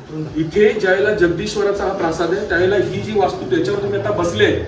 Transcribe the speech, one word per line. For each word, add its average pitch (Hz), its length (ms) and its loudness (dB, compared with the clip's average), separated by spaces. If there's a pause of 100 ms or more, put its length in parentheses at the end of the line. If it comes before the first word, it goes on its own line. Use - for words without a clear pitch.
(360)
इथे 196 440 2
ज्यावेळेला 196 340 2
जगदीश्वराचा 196 680 0
हा 185 80 -2
प्रासाद 170 380 -2
आहे, 202 180 -2
त्यावेळेला 185 280 2
ही 202 240 0
जी 208 180 -2
वास्तू - 360 0
त्याच्यावर 202 280 0
तुम्ही 202 180 -2
आता - 100 -2
बसले 196 360 2 (220)